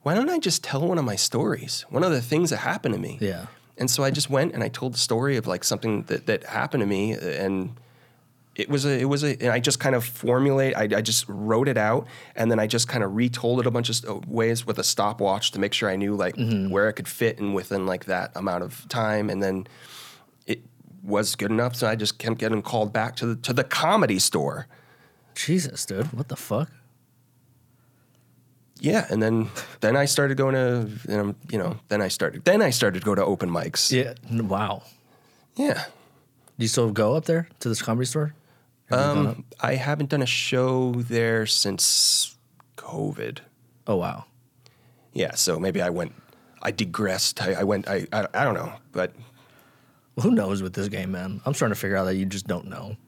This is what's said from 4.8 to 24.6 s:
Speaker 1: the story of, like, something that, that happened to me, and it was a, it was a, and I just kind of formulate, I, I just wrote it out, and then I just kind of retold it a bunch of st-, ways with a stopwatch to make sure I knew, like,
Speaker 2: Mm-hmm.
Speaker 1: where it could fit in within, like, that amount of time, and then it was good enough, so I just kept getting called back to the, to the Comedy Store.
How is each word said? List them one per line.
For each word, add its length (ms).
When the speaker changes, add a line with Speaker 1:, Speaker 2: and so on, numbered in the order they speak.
Speaker 1:
the 60
story 360
of, 120
like, 160
something 400
that, 240
that 160
happened 380
to 60
me, 260
and 680
it 140
was 160
a, 140
it 60
was 180
a, 60
and 100
I 80
just 200
kind 160
of 100
formulate, 720
I, 60
I 180
just 260
wrote 400
it 80
out, 300
and 160
then 80
I 80
just 200
kind 160
of 120
retold 460
it 40
a 60
bunch 180
of 60
st-, 320
ways 400
with 100
a 60
stopwatch 720
to 60
make 140
sure 160
I 60
knew, 200
like, 200
Speaker 2:
Mm-hmm. 340
Speaker 1:
where 180
it 60
could 140
fit 320
in 140
within, 340
like, 180
that 300
amount 280
of 260
time, 420
and 100
then 240
it 160
was 340
good 140
enough, 260
so 120
I 80
just 240
kept 180
getting 240
called 320
back 220
to 100
the, 120
to 160
the 100
Comedy 560
Store. 480